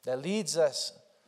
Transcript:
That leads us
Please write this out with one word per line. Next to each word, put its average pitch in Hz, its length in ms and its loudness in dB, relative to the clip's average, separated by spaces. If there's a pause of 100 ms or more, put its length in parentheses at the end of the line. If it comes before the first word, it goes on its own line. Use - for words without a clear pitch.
That 127 180 -2
leads 175 360 -2
us 151 360 2 (340)